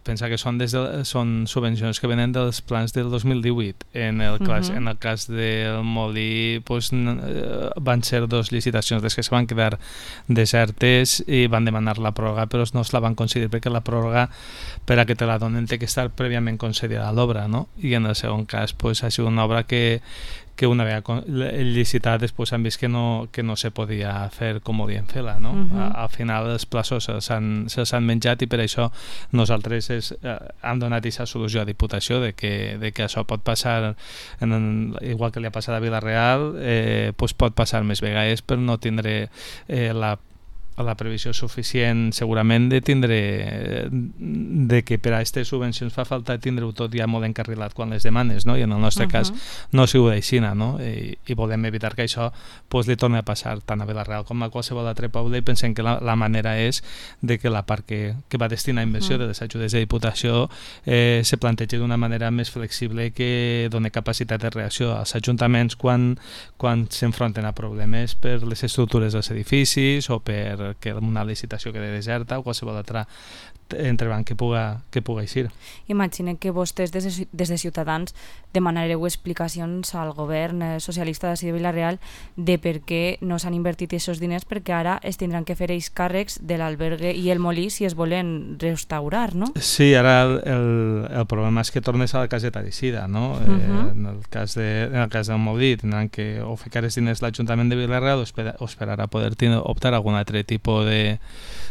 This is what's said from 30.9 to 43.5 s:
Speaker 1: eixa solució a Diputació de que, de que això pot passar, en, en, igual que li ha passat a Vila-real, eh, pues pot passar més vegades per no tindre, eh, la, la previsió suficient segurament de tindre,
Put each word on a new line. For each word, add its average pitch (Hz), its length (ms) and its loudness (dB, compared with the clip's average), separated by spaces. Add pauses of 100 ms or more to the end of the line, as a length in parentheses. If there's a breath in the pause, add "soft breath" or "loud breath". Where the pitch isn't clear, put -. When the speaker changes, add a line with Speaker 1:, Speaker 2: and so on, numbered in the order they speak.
Speaker 1:
eixa 117 220 -4
solució 113 360 -2
a - 40 -2
Diputació 104 540 -4
de 113 140 -2
que, 104 440 -6
de 107 140 -6
que 113 120 -4
això 107 220 -4
pot 110 160 -4
passar, 113 540 -2 (440 loud breath)
en, 113 120 0
en, 110 500 -2
igual 117 300 -2
que 110 80 -8
li 113 80 -6
ha 101 40 -8
passat 113 220 -4
a 113 60 -2
Vila-real, 117 800 0
eh, 113 560 0
pues - 180 -2
pot 120 180 2
passar 110 320 0
més 101 160 0
vegades 107 420 0
per 127 160 0
no 120 200 0
tindre, 107 500 -2 (380 loud breath)
eh, 117 260 -2
la, 107 240 -2 (600)
la 120 180 0
previsió 110 380 -2
suficient 117 800 2
segurament 113 560 4
de 131 160 4
tindre, 110 1080 0